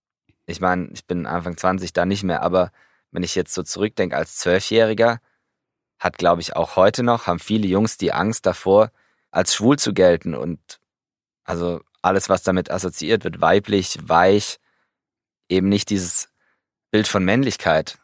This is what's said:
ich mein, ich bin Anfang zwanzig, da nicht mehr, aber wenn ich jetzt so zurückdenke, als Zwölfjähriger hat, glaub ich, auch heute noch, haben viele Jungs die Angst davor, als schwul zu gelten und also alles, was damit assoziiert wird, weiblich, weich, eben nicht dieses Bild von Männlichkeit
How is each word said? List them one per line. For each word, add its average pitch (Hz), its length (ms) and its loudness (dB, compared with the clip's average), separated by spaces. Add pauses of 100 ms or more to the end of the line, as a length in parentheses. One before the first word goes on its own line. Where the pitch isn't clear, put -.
(460)
ich 85 160 -10
mein, 90 320 -2
ich - 120 -18
bin 87 200 -4
Anfang 85 320 -6
zwanzig, 92 360 -2
da 87 120 0
nicht 98 180 -2
mehr, 87 180 -2
aber 90 300 0 (400)
wenn 90 120 -6
ich - 120 -6
jetzt 90 180 -4
so 90 100 -6
zurückdenke, 92 520 -4
als 78 220 -4
Zwölfjähriger 110 840 2 (800)
hat, - 180 -4
glaub 87 220 2
ich, - 160 -8
auch 82 200 -4
heute 98 280 4
noch, 120 240 0
haben 87 120 -2
viele 107 280 -2
Jungs 101 300 0
die 87 160 -2
Angst 104 320 -2
davor, 98 460 4 (400)
als 87 220 0
schwul 127 240 2
zu 110 160 0
gelten 87 420 2
und 76 440 -10 (640)
also 87 380 -4 (200)
alles, 95 280 2
was 95 140 2
damit 92 280 0
assoziiert 92 520 -2
wird, 85 180 -6
weiblich, 98 600 2
weich, 90 580 2 (920)
eben 92 200 2
nicht 101 200 0
dieses 92 400 -2 (640)
Bild 107 160 2
von 95 180 0
Männlichkeit 95 800 0